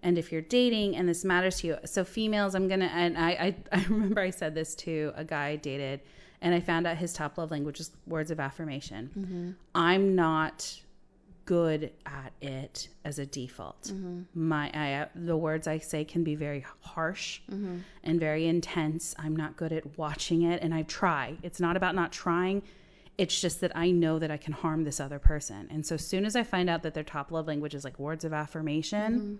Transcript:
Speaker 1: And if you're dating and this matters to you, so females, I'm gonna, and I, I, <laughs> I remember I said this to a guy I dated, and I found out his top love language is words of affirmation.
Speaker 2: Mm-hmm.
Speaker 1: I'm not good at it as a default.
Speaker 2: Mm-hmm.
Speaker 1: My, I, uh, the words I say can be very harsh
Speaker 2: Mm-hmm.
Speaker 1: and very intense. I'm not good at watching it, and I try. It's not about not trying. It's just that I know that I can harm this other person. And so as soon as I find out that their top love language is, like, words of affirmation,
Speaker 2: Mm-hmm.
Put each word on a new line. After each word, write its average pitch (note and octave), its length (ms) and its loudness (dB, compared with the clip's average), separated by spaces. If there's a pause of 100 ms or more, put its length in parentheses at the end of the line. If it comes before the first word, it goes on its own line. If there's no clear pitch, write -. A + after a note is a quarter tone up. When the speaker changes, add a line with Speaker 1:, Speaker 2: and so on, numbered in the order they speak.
Speaker 1:
And F3 140 6
if E3 140 -4
you're D#3+ 100 -2
dating A3 540 4
and F3+ 120 2
this E3+ 160 0
matters F#3 340 4
to - 100 -4
you, D#3+ 160 0
so F#3 180 -2
females, G#3 540 0
I'm F#3+ 100 2
gonna, F#3+ 260 2
and F3 240 2
I, E3 140 4
I, F3+ 240 0 (180)
<laughs> F#3+ 60 4
I F#3 60 2
remember G#3 360 2
I F#3 100 2
said D#3 260 -4
this D#3+ 200 -4
to D3+ 380 -2
a D#3 100 -6
guy D3 260 -2
I D3+ 60 -2
dated, C#3 440 -4 (400)
and F3 140 4
I F3 60 4
found F3 280 2
out E3+ 80 0
his E3+ 160 -4
top D3+ 260 -4
love E3 140 -4
language D3 260 -4
is D#3+ 120 -10 (160)
words D#3+ 260 -2
of D#3 80 -4
affirmation. C#3 760 -6
Speaker 2:
Mm-hmm. F3+ 340 -6 (260)
Speaker 1:
I'm F#3+ 400 6
not D#3+ 640 2 (640)
good D#3+ 480 2 (140)
at C#3+ 340 -10
it C3+ 480 -8 (160)
as C#3+ 160 -6
a C#3 60 -4
default. B2+ 580 -10
Speaker 2:
Mm-hmm. F3+ 380 -8 (120)
Speaker 1:
My, D#3+ 400 0
I, D3 280 -2
uh, D#3 120 -4
the E3+ 220 0
words D#3 320 0
I D#3 100 0
say D#3 260 -4
can E3+ 200 0
be D3+ 120 0
very C#3+ 280 -4 (160)
harsh - 600 -4 (100)
Speaker 2:
Mm-hmm. F#3+ 280 -4 (260)
Speaker 1:
and E3 160 4
very D#3 260 2
intense. E3 720 0
I'm D#3 160 -2
not D#3 200 -4
good D#3+ 160 -2
at D#3 260 -6
watching D#3+ 440 2
it, E3+ 200 4
and D#3+ 120 0
I D#3+ 80 0
try. D3+ 640 0
It's F3 160 -6
not F3 160 4
about F3+ 180 2
not F3 160 2
trying. F#3 520 2 (560)
It's F3+ 220 2
just F3 200 0
that F3+ 160 0
I E3+ 160 4
know D#3+ 260 6
that D#3 140 0
I D3+ 40 -4
can D3+ 160 -6
harm D#3+ 300 0
this D3 160 -2
other C#3+ 220 -6
person. B2 500 4
And D#3 160 -4
so - 100 -2
as D3+ 100 -4
soon F#3+ 180 0
as G#3+ 100 -2
I A#3+ 80 4
find F#3 280 2
out E3+ 120 0
that D#3 120 -4
their D#3 100 -4
top C#3+ 260 -8
love D#3+ 160 -2
language D3 280 -4
is, C#3+ 100 -8
like, B2+ 160 -10
words D#3 240 -6
of D#3+ 80 -2
affirmation, D#3 880 -2
Speaker 2:
Mm-hmm. G#3 200 -6